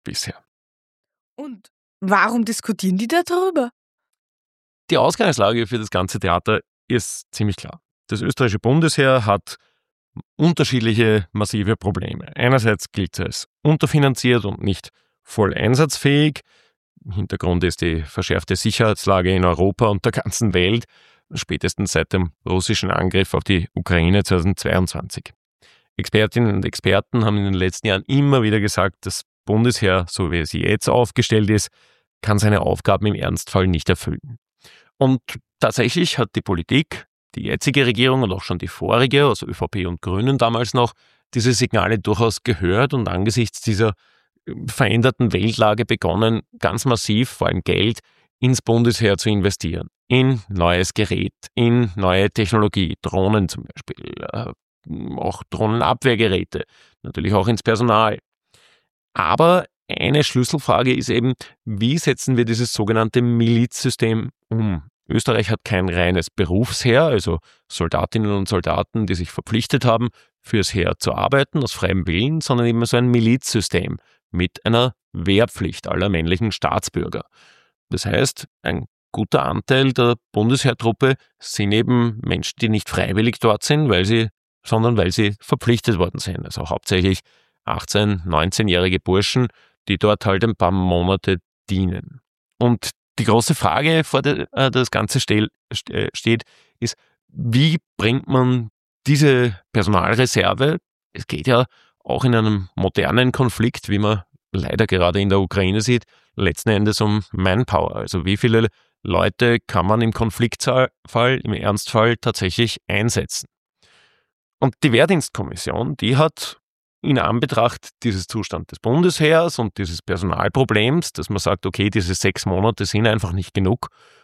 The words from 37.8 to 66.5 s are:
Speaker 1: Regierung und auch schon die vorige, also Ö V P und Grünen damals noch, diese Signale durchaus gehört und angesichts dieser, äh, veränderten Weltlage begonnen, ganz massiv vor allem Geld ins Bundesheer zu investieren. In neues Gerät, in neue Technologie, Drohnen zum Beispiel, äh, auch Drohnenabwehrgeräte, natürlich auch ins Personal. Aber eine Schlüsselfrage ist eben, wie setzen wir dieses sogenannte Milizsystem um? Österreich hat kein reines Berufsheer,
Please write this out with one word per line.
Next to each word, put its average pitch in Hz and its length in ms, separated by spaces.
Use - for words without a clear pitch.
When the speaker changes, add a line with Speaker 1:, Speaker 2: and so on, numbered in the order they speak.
Speaker 1:
Regierung 127 360
und 95 100
auch 90 100
schon 90 160
die 90 100
vorige, 127 580
also 117 200
Ö - 60
V 87 160
P 90 180
und 87 140
Grünen 117 380
damals 117 360
noch, 120 180
diese 123 180
Signale 107 460
durchaus 104 460
gehört 104 500
und 110 140
angesichts 101 520
dieser, 107 320
äh, - 60
veränderten 117 640
Weltlage 107 520
begonnen, 110 580
ganz - 280
massiv 117 420
vor - 200
allem 85 140
Geld 92 360
ins 127 240
Bundesheer 113 560
zu - 100
investieren. 98 600
In 131 400
neues 90 460
Gerät, 98 400
in 120 420
neue 95 340
Technologie, 104 720
Drohnen 95 480
zum - 140
Beispiel, - 500
äh, - 200
auch - 340
Drohnenabwehrgeräte, 110 1120
natürlich 92 320
auch 101 140
ins 113 140
Personal. 110 560
Aber 165 520
eine 143 360
Schlüsselfrage 127 680
ist 123 140
eben, 120 260
wie 113 340
setzen 131 380
wir 117 80
dieses 113 280
sogenannte 110 480
Milizsystem 117 1080
um? 104 340
Österreich 113 420
hat 107 140
kein 92 240
reines 87 420
Berufsheer, 117 720